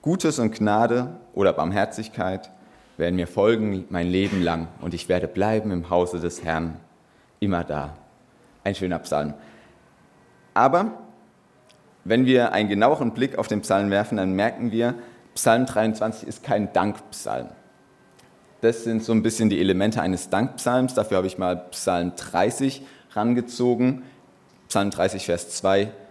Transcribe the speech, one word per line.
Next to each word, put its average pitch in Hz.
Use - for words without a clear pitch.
Gutes 156
und 110
Gnade 117
oder 95
Barmherzigkeit 95
werden 87
mir 87
folgen 107
mein 87
Leben 92
lang 82
und 85
ich -
werde 90
bleiben 107
im 85
Hause 87
des 85
Herrn, 82
immer 90
da. 73
Ein 98
schöner 90
Psalm. 73
Aber 170
wenn 117
wir 127
einen 104
genaueren 117
Blick 131
auf -
den 104
Psalm 101
werfen, 104
dann 95
merken 107
wir, 117
Psalm 120
dreiundzwanzig 110
ist -
kein 104
Dankpsalm. 65
Das 117
sind 113
so 117
ein 110
bisschen 110
die 92
Elemente 95
eines 90
Dankpsalms. 123
Dafür 101
habe 92
ich 95
mal 90
Psalm 87
dreißig 127
rangezogen. 120
Psalm 101
dreißig, 95
Vers 87
zwei. 101